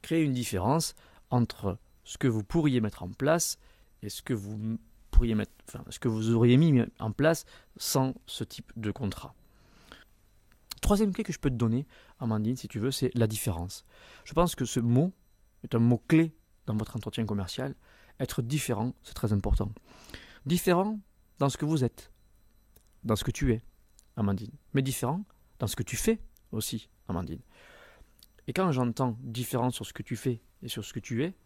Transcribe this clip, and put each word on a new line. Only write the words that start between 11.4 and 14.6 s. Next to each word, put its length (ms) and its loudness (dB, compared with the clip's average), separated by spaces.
te 40 -2
donner, 300 2
Amandine, 360 0
si 120 -12
tu 120 -8
veux, 100 0
c'est 240 0
la 140 4
différence. 580 -4
Je 80 -14
pense 220 2
que 100 -2